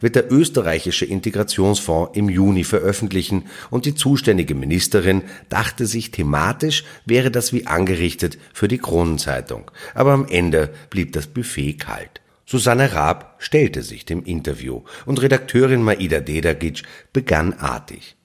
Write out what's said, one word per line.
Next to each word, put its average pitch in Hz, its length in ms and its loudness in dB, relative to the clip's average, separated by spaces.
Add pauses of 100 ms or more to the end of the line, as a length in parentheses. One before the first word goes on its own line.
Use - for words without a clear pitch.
wird 117 140 2
der - 140 2
österreichische 110 760 2
Integrationsfonds 98 1080 0
im 104 140 2
Juni 95 360 4
veröffentlichen 95 800 -2 (260)
und 127 160 -2
die 143 80 -2
zuständige 107 600 2
Ministerin 90 680 2 (260)
dachte 110 380 -2
sich, 113 240 -6
thematisch 87 760 -2 (220)
wäre 127 240 2
das 120 240 -2
wie - 120 -2
angerichtet 87 720 0 (160)
für - 160 0
die 127 80 -2
Kronenzeitung. 73 920 -2 (240)
Aber 139 180 4
am 139 160 2
Ende 80 460 2 (160)
blieb 90 240 -4
das 76 120 -4
Buffet 71 520 -6
kalt. - 420 -12 (300)
Susanne 123 440 2
Raab 78 420 -2
stellte - 460 0
sich - 240 -16
dem 85 180 -6
Interview 69 560 -6 (240)
und 135 160 -2
Redakteurin 131 600 4
Maida 90 380 2
Dedagic 76 600 -2 (300)
begann 82 400 0
artig. - 720 -10